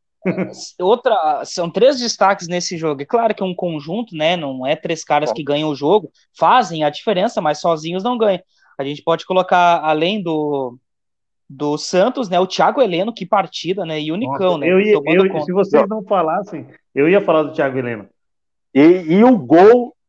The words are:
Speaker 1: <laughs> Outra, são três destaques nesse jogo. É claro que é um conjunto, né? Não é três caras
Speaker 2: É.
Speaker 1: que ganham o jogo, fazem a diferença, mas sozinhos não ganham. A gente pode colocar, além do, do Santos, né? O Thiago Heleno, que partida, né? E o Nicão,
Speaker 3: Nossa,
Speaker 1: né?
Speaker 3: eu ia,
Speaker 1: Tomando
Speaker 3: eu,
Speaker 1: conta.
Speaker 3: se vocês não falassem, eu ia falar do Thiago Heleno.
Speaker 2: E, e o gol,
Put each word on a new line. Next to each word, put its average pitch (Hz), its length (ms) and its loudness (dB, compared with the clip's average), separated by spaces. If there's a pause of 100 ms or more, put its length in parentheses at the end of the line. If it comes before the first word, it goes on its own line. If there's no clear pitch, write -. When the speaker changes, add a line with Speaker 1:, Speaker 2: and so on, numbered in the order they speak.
(260)
Speaker 1:
<laughs> 185 260 -4 (280)
Outra, 185 640 0
são 170 240 -6
três 247 300 2
destaques 196 480 0
nesse 175 300 -6
jogo. 151 240 -4
É 143 40 -8
claro 226 280 0
que 214 100 -6
é - 20 -4
um 180 100 -6
conjunto, 170 600 -8
né? 160 220 0
Não 135 280 -8
é 151 100 0
três 165 280 -8
caras 151 280 0
Speaker 2:
É. - 20 -2
Speaker 1:
que 165 100 -8
ganham 147 260 -2
o 147 60 -4
jogo, 156 360 0 (260)
fazem 170 460 2
a 147 60 2
diferença, 202 520 -4
mas 151 180 -2
sozinhos 170 440 -4
não 247 140 -4
ganham. 202 240 0 (360)
A 143 60 -6
gente 143 180 -8
pode 165 240 -2
colocar, 180 580 2
além 160 380 0
do, 147 560 -4 (720)
do 147 280 -4
Santos, 208 520 -2
né? 180 100 0
O 185 80 0
Thiago 214 340 0
Heleno, 196 320 -2
que 190 120 -12
partida, 185 600 -4
né? 156 140 -6
E 151 120 -6
o 165 40 -4
Nicão, 196 420 -2
Speaker 3:
Nossa, - 20 -
Speaker 1:
né? 160 120 0
Speaker 3:
eu 185 80 4
ia, 208 140 2
Speaker 1:
Tomando 175 320 2
Speaker 3:
eu, 190 60 0
Speaker 1:
conta. 160 140 -4
Speaker 3:
se 180 60 -6
vocês 196 360 2
não 214 160 -8
falassem, 170 640 -4 (280)
eu 143 140 2
ia 196 120 4
falar 160 220 2
do 143 100 -6
Thiago 135 240 -2
Heleno. 117 300 -6 (680)
Speaker 2:
E, 131 80 4
e 175 420 6
o 254 140 6
gol, 185 580 6 (140)